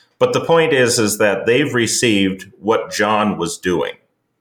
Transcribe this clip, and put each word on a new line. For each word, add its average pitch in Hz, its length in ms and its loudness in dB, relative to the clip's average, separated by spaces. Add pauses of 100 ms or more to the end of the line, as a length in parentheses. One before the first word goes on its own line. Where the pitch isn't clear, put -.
(200)
But 123 120 2
the 127 120 -2
point 165 280 2
is, 123 280 2
is 104 180 -2
that 101 280 0
they've 127 280 0
received 101 680 0 (160)
what 110 320 -2
John 104 460 0
was 82 200 -6
doing. 73 360 -4 (460)